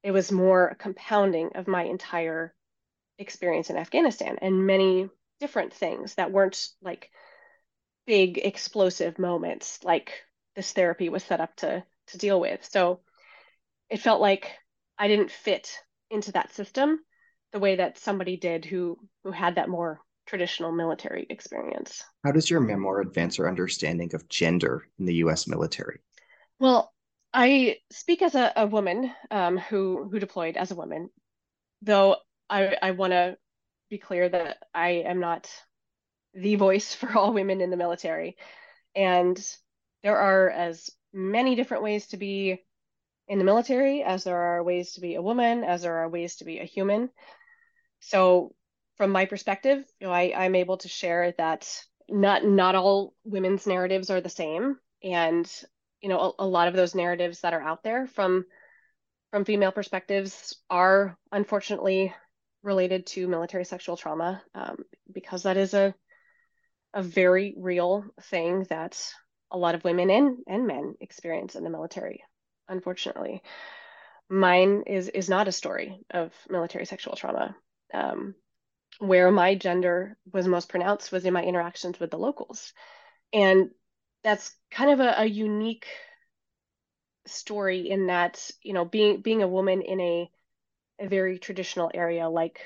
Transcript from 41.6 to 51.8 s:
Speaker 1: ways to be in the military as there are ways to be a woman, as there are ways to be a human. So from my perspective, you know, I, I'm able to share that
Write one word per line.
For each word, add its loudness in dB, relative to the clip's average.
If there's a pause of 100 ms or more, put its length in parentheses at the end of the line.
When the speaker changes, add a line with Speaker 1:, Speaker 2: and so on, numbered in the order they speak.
Speaker 1:
ways -4
to -12
be -4 (640)
in -2
the 2
military 2
as -2
there -2
are 0
ways -2
to -18
be -6
a -4
woman, 0
as -2
there -4
are -2
ways -8
to -18
be -12
a -10
human. -2 (880)
So 4 (420)
from 2
my 2
perspective, 0 (160)
you -10
know, -4
I, 2
I'm 2
able 2
to -16
share 0
that -2 (400)